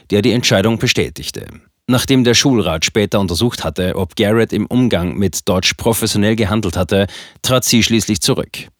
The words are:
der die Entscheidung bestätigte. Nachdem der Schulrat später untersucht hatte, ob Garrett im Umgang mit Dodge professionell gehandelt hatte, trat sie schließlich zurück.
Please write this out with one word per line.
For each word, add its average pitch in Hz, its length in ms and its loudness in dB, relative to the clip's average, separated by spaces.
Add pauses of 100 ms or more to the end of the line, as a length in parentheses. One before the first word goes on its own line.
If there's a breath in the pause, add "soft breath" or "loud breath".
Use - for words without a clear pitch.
(100)
der 104 120 2
die 113 100 2
Entscheidung 110 460 2
bestätigte. - 680 -4 (400)
Nachdem 127 380 2
der 120 100 4
Schulrat 92 500 2
später 104 360 0
untersucht 92 420 -2
hatte, 90 340 -4
ob 95 200 -6
Garrett 110 360 2
im 101 140 -2
Umgang 95 500 0
mit 95 320 -2
Dodge 92 280 0
professionell 110 600 0
gehandelt 104 400 -2
hatte, 98 300 0 (360 loud breath)
trat 127 220 0
sie 113 180 2
schließlich 110 380 0
zurück. - 480 -4 (120)